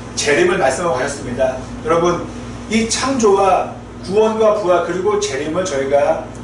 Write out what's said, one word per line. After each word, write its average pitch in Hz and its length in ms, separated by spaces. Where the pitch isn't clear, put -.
재림을 180 420
말씀하고 175 380
가셨습니다. 127 640
여러분, 170 400
이 226 180
창조와 196 840
구원과 214 480
부활 175 320
그리고 190 320
재림을 156 460
저희가 143 600